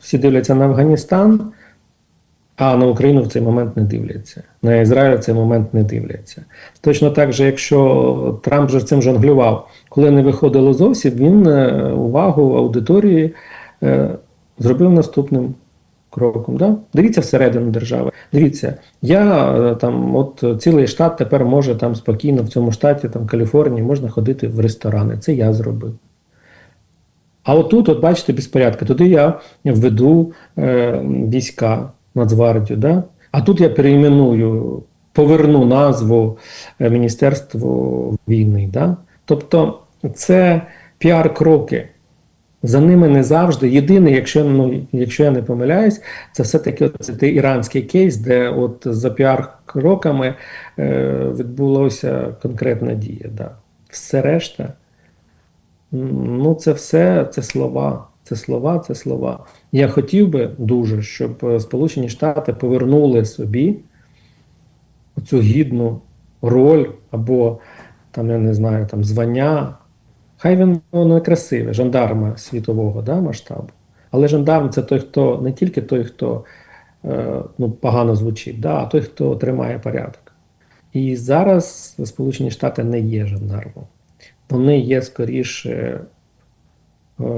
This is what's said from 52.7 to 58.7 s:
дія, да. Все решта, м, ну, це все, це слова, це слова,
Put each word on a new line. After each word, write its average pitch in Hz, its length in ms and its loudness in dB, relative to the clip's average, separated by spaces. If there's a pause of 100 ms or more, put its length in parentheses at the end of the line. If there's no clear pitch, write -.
дія, 110 420 -10
да. - 140 -12 (380)
Все - 340 -6
решта, 147 500 -6 (1200)
м, 131 440 -6
ну, 156 160 0
це 160 180 -2
все, 165 600 0
це 131 100 -8
слова, 131 640 -6 (160)
це - 140 -10
слова, 131 420 -4